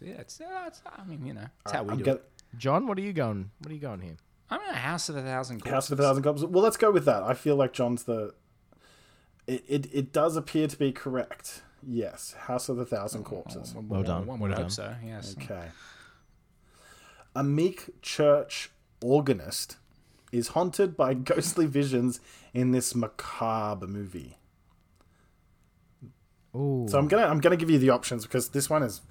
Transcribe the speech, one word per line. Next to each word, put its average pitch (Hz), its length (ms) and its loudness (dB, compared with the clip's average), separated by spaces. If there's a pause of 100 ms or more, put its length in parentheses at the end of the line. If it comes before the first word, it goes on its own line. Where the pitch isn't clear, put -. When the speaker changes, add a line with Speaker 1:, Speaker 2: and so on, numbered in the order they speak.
Speaker 1:
yeah, 214 140 -14
it's, - 260 -18
uh, 359 260 -10
it's, - 200 -18
I - 180 -18
mean, 151 200 -12
you 135 100 -10
know, 104 120 -14 (180)
it's 101 80 -8
Speaker 2:
All - 0 -
Speaker 1:
how 147 80 -2
Speaker 2:
right, 101 60 -6
Speaker 1:
we 104 60 -4
Speaker 2:
I'm 123 60 -2
Speaker 1:
do - 60 -4
Speaker 2:
gonna 135 140 2
Speaker 1:
it. - 120 -20 (280)
Speaker 3:
John, 151 280 0
what 196 120 -4
are 196 40 -4
you 202 100 -6
going? 107 380 -2 (100)
What 151 100 -14
are 156 40 -10
you 147 60 -12
going 113 200 -8
here? 85 160 -12 (340)
Speaker 1:
I'm 370 100 -4
in 415 100 -10
a - 40 -4
House 143 340 -4
of 151 80 -8
a 135 60 -6
Thousand 127 380 -6
Corpses. 127 120 -6
Speaker 2:
House 135 180 0
of 139 80 0
a 143 40 4
Thousand 139 200 6
Corpses. 147 240 0
Well, 180 160 4
let's 220 140 4
go 214 140 6
with 165 160 4
that. 107 160 6
I 117 120 0
feel 143 220 2
like 135 160 2
John's 120 320 0
the. 110 300 -4 (1120)
It, 127 200 -4
it, 139 280 -2
it 139 180 -2
does 160 240 4
appear 156 320 0
to - 80 -10
be 139 160 2
correct. - 680 -8 (200)
Yes, 117 580 -6
House - 280 -4
of 123 100 -2
a 123 60 -4
Thousand 107 380 -6
Speaker 1:
Oh, - 80 -14
Speaker 2:
Corpses. 117 460 -12
Speaker 1:
oh, 113 40 -12
Speaker 3:
Well 107 220 -2
done. 92 240 -2
Speaker 1:
One 123 140 -8
would 101 100 -2
Speaker 3:
Well 98 80 -2
Speaker 1:
hope - 80 -2
Speaker 3:
done. 92 40 -6
Speaker 1:
so. 101 320 -8
Yes. 107 380 -12
Speaker 2:
Okay. 90 280 -10 (1700)
A 131 80 -2
meek 156 600 0
church - 680 4 (320)
organist 131 760 2 (520)
is 120 180 0
haunted 180 460 2
by 135 200 4
<laughs> 127 180 0
ghostly 160 340 2
visions 131 540 2 (320)
in 127 200 2
this 127 220 0
macabre 110 920 -4
movie. 92 500 -10 (2250)
Speaker 3:
Ooh. 131 340 0
Speaker 2:
So 139 100 4
I'm 143 100 4
gonna, 214 180 6
I'm 151 140 2
gonna 170 160 6
give 165 140 0
you 151 100 8
the 131 100 8
options 120 340 2
because - 260 -2
this 139 200 -2
one 151 140 4
is, 104 160 -4 (100)